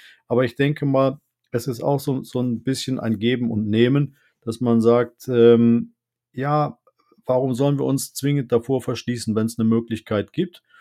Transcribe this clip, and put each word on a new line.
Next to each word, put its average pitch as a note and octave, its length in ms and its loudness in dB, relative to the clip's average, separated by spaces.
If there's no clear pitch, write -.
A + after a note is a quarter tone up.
Aber B2 180 0
ich B2 100 -6
denke C#3+ 300 -2
mal, C3+ 340 0
es A#2 160 -6
ist A#2+ 160 -6
auch C#3+ 160 0
so, C3+ 240 -4
so B2+ 200 -6
ein A#2 200 -4
bisschen C3 380 -6
ein A2 180 -2
Geben A#2+ 320 -2
und G#2+ 180 -4
Nehmen, B2 480 2
dass - 180 -8
man A#2 220 2
sagt, A#2 460 2
ähm, A#2 640 4
ja, D3 460 -4
warum B2+ 300 0
sollen C#3 240 0
wir C3+ 80 -4
uns C3+ 260 -4
zwingend C#3 400 -2
davor B2 300 0
verschließen, A#2 520 -6
wenn's A2 240 -2
eine A2+ 80 0
Möglichkeit A2 680 -2
gibt? - 280 -6